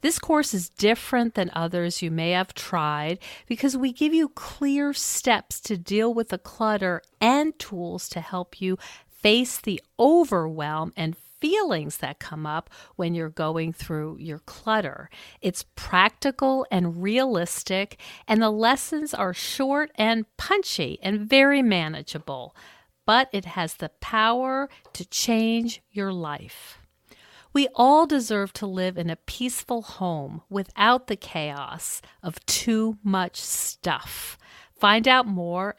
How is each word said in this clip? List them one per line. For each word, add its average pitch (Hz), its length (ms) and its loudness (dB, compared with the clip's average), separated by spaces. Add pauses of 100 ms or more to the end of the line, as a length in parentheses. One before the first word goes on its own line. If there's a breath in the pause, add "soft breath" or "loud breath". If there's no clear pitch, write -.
This 320 180 0
course 302 340 2
is 180 160 -2
different 233 640 2
than 180 200 0
others 170 480 -2
you 165 80 -2
may 165 220 0
have 185 220 0
tried 151 640 -2 (280 loud breath)
because 262 300 0
we 254 160 0
give 302 200 0
you 320 180 4
clear 285 600 -2
steps - 680 -2
to 202 180 -4
deal 214 340 0
with 226 180 -4
the 185 80 -4
clutter 196 640 -2 (180)
and 285 380 2
tools 175 520 -10
to 170 100 -8
help 180 400 -10
you 185 180 0 (280 loud breath)
face 240 520 2
the - 220 -4 (180)
overwhelm 160 1000 2
and 165 200 -4
feelings 294 800 -2
that 143 220 -8
come 156 260 -10
up 151 240 -6 (280 loud breath)
when 170 180 -2
you're 165 160 -4
going 160 420 -2
through 156 480 -8
your 151 200 -10
clutter. - 680 -4 (320 loud breath)
It's - 240 -4 (100)
practical 262 960 2
and 175 320 0
realistic, 196 960 -2 (300 loud breath)
and 220 140 4
the 220 80 4
lessons 269 640 0
are 185 180 -2
short 277 600 -2
and 220 320 2 (100)
punchy - 680 -2
and 208 180 0
very 269 420 6
manageable, 156 920 -2 (520 loud breath)
but 254 260 4
it 196 140 -6
has 165 260 -4
the - 160 -10 (120)
power 254 680 0 (240 loud breath)
to - 140 -12
change 226 720 0 (100)
your 196 220 -4
life. 156 640 -10 (800 soft breath)
We 277 200 2
all 285 320 8
deserve 220 480 0
to - 120 -8
live 185 320 -2
in 170 100 -2
a 165 80 -4
peaceful - 640 -6
home 160 720 -6
without 208 560 2
the 202 100 -4
chaos 151 840 -8 (200 soft breath)
of 170 220 -10
too 220 580 0
much 190 380 0
stuff. - 960 -6 (420 loud breath)
Find 220 300 6
out 254 180 6
more 185 520 -4